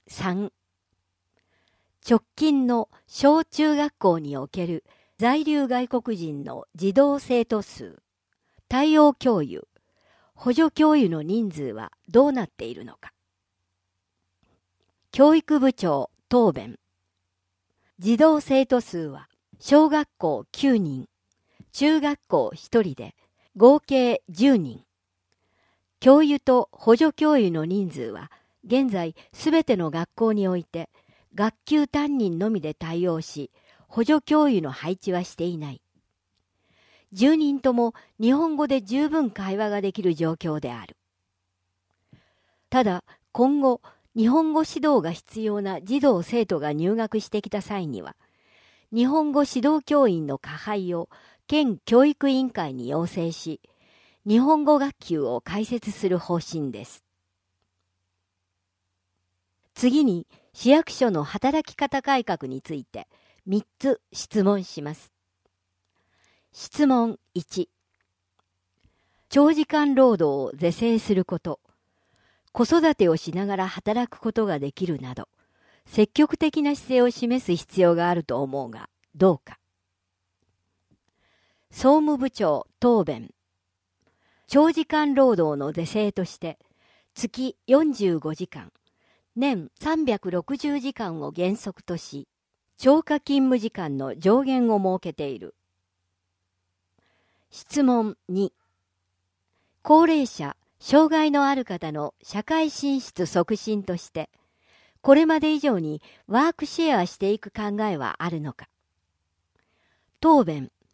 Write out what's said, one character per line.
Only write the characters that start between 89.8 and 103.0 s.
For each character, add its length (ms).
三 240
百 280
六 240
十 240
時 120
間 300
を 100
原 220
則 300
と 120
し、 300
超 280
過 160
勤 220
務 160
時 120
間 260
の 220
上 240
限 280
を 80
設 220
け 120
て 160
い 100
る。 160
質 340
問 320
二。 240
高 240
齢 200
者、 300
障 320
害 200
の 160
あ 80
る 100
方 280
の 300
社 200
会 280
進 300